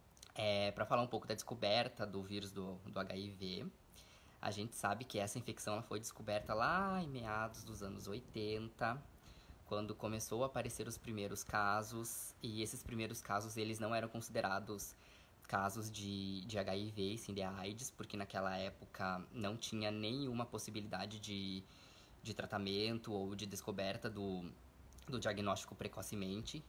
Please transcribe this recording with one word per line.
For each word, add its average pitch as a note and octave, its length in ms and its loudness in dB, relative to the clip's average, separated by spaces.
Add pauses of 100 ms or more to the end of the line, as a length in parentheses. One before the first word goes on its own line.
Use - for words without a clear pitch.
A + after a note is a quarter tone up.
(360)
é, G#2 360 4
pra G#2+ 140 0
falar A#2+ 180 6
um B2 40 2
pouco A#2 200 0
da A2+ 80 2
descoberta A2+ 720 2
do G2 160 0
vírus G2 300 -4
do, F#2+ 240 -4 (100)
do G2 140 -4
H F#2+ 160 -2
I G2 140 -2
V, F#2+ 380 -4 (760)
a - 100 2
gente G#2 240 -2
sabe G#2 300 2
que - 140 0
essa G#2 200 2
infecção, A2 340 -2
ela A2 100 0
foi G#2 160 -4
descoberta G#2+ 540 -2
lá F3+ 480 4
em D#3+ 60 -2
meados A2+ 560 -2
dos A2 180 -6
anos G2 260 -4
oitenta, A2+ 960 0 (640)
quando G#2+ 300 0
começou A2+ 480 0
a C3+ 40 6
aparecer A#2 400 -2
os A#2 100 -4
primeiros G2+ 460 -2
casos, A2 1000 2
e A2 180 0
esses C3 220 -2
primeiros A2 380 -2
casos, G#2+ 340 0
eles A2 240 0
não A2 160 2
eram A2+ 140 2
considerados G#2 840 0 (540)
casos G2+ 420 2
de, G2 560 -2
de G#2+ 140 0
H F#2+ 160 2
I G#2+ 160 0
V, G#2 100 -2
e G2 160 2
sim G#2+ 160 -4
de G2 80 0
aids, G2 480 -2
porque - 260 -8
naquela F#2+ 400 0
época F#2+ 760 0
não A2 260 0
tinha G#2+ 320 0
nenhuma A#2+ 560 0
possibilidade G#2 760 -2
de, G2 440 -2 (580)
de A2 120 -2
tratamento G#2+ 800 2
ou G2 220 2
de G#2 100 -4
descoberta G2 640 0
do, G2 340 0 (640)
do B2 120 0
diagnóstico G2+ 540 2
precocemente. G2+ 960 -2